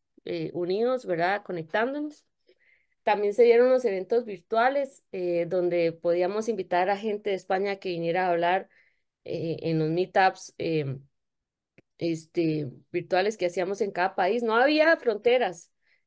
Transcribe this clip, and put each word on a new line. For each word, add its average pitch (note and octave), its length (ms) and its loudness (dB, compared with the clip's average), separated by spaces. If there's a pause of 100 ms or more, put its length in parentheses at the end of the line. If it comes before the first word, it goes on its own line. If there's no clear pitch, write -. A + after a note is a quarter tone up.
(260)
eh, E3 300 -6
unidos, G#3+ 500 -2
¿verdad? F#3 380 -2
Conectándonos. A#3+ 840 -4 (800)
También G#3 300 0
se A#3+ 100 6
dieron A#3+ 260 6
los B3+ 160 2
eventos G3+ 400 -2
virtuales, A#3+ 880 -2
eh, F3 360 -2
donde F3 460 0
podíamos F3+ 560 0
invitar F#3 400 0
a G3+ 80 0
gente G#3 340 -4
de F#3+ 60 0
España G3 400 -2
que G3 120 -10
viniera E3+ 380 -2
a F3+ 40 2
hablar, F3 380 0 (560)
eh, D#3+ 380 -6
en D#3+ 160 0
los D#3 100 0
meetups, F#3 680 0
em, D3+ 480 -4 (920)
este, D#3+ 720 -2 (220)
virtuales F#3+ 460 -2
que F3 100 -2
hacíamos F#3 340 -2
en G3 100 -4
cada F#3 240 -2
país. G#3 280 0
No A3 120 0
había D4+ 420 4
fronteras. A#3 720 0 (360)